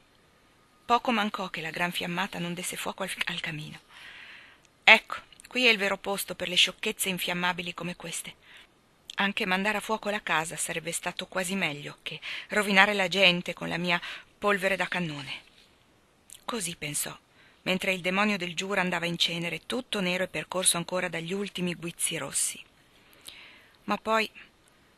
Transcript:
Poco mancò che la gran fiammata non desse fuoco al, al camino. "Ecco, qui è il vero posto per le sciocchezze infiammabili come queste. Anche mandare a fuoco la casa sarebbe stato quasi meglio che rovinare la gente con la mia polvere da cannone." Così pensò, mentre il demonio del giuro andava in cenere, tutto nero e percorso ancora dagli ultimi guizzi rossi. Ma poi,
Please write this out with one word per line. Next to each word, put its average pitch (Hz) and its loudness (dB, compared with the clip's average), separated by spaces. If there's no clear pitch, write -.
Poco 240 4
mancò 208 0
che 170 -8
la 160 -6
gran 175 -2
fiammata 180 -2
non 175 -4
desse 175 -6
fuoco - -6
al, 185 -4
al 170 -4
camino. 151 -8
"Ecco, - 8
qui 254 2
è 233 8
il 220 4
vero 196 2
posto 190 -4
per 180 -4
le 175 -4
sciocchezze - 2
infiammabili 180 -2
come 175 -8
queste. - -10
Anche 202 2
mandare 190 2
a 196 -2
fuoco 214 -2
la 208 -2
casa 160 0
sarebbe 165 -4
stato 180 -6
quasi 185 -2
meglio 147 -4
che - -10
rovinare 202 6
la 196 2
gente 180 4
con 170 -6
la 170 0
mia 175 0
polvere 196 2
da 180 -2
cannone." 151 -4
Così 170 -4
pensò, 151 -6
mentre 185 0
il 185 -2
demonio 196 2
del 175 -6
giuro 190 0
andava 180 0
in 170 -2
cenere, 170 -2
tutto 226 -4
nero 180 2
e 185 0
percorso 180 0
ancora 180 -2
dagli 165 -6
ultimi 185 -2
guizzi 165 -4
rossi. - -2
Ma 202 0
poi, 220 0